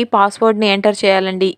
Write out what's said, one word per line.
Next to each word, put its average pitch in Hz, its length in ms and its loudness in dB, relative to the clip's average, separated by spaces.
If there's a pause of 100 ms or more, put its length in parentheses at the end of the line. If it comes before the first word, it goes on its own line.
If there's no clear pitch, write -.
పాస్వర్డ్‌ని 214 640 0
ఎంటర్ 202 320 0
చేయాలండి. 190 580 0